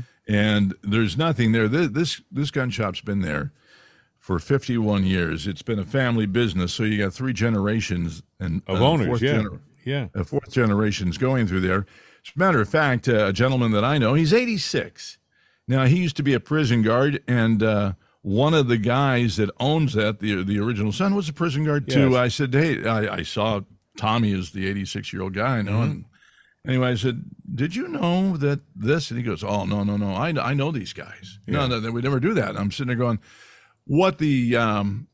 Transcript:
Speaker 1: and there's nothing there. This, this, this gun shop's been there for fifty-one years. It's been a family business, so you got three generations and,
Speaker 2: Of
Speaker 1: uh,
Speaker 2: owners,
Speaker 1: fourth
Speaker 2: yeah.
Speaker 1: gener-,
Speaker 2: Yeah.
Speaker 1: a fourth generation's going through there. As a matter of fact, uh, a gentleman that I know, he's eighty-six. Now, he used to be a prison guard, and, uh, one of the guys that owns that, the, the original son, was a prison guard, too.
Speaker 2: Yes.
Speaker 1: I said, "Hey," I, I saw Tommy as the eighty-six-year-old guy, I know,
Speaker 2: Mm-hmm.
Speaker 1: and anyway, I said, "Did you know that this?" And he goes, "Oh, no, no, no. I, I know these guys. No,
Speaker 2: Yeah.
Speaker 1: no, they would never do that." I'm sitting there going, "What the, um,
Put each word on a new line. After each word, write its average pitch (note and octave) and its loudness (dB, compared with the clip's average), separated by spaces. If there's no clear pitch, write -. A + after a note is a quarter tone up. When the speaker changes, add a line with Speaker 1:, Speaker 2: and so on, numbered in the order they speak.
Speaker 1:
and G#2 2
there's G#2 2
nothing B2 2
there. A2+ 4
This, D3+ 0
this, D3+ -4
this C#3+ -4
gun B2+ -2
shop's G2+ -4
been G2+ -2
there D#2 -4
for F#2 -2
fifty-one A2 0
years. E2+ 0
It's F#2+ -6
been A2 -4
a F#2+ -4
family A#2+ 0
business, F#2 0
so - -4
you G#2+ 0
got G2 -2
three C3 -4
generations G2+ -2
and, F2 -4
Speaker 2:
Of F#2+ 0
Speaker 1:
uh, B2+ 6
Speaker 2:
owners, C#3+ 2
Speaker 1:
fourth A#2 -2
Speaker 2:
yeah. C#3+ 2
Speaker 1:
gener-, G#2+ -2
Speaker 2:
Yeah. C3 -4
Speaker 1:
a G2 -4
fourth - -6
generation's G2+ 0
going B2+ 2
through F#2 0
there. F#2 0
As - -18
a - -4
matter E3+ 4
of G#2 0
fact, C#3 2
uh, G#2+ 4
a G2 2
gentleman B2 2
that G#2 2
I C#3+ 2
know, A#2+ 4
he's D#3+ 2
eighty-six. G#3+ -2
Now, C3 2
he C#3+ 4
used F3 -2
to D3 -2
be C#3 2
a A#2 0
prison B2 2
guard, B2 2
and, A2+ 2
uh, G#2 2
one B2+ 2
of D3 4
the A#2+ 4
guys A#2+ 2
that G#2+ 0
owns D3 0
that, G#2+ 0
the, G2+ -2
the G2+ -2
original G#2 -2
son, G3 0
was F#3+ -2
a D3+ -6
prison D#3 -2
guard, D3 -2
too. C3+ 4
Speaker 2:
Yes. B2+ 4
Speaker 1:
I B2 2
said, B2+ -2
"Hey," D3+ 2
I, G#2+ -2
I E2 -4
saw G#2+ -2
Tommy A2 0
as F2+ -4
the F#2+ -6
eighty-six-year-old G2 -6
guy, A#2 0
I G#2+ -2
know, G2 -4
Speaker 2:
Mm-hmm. A#2 0
Speaker 1:
and - -8
anyway, B2+ 0
I B2 0
said, A#2 -2
"Did D3+ -4
you D#4 -6
know F#3+ 0
that C#3+ 0
this?" C3+ 0
And A#2+ -6
he A#2+ -4
goes, F#2+ -4
"Oh, G2+ -2
no, G2+ 0
no, G#2 0
no. G2+ -2
I, D3 -2
I - 0
know C#3+ 0
these A#2 -8
guys. - -18
No, - 0
Speaker 2:
Yeah. C3 0
Speaker 1:
no, A#2 0
they A2+ -4
would A#2+ -2
never C3+ 0
do G3 2
that." G#2 -2
I'm G2+ -2
sitting C3 -4
there A#2+ 0
going, A#2 0
"What F3+ 2
the, C3 2
um, G#2+ 0